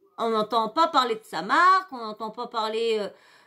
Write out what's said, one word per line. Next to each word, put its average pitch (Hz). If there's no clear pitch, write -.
on 226
n'entend 220
pas 330
parler 254
de 220
sa 165
marque, 349
on 254
n'entend 214
pas 233
parler, 220
euh, 196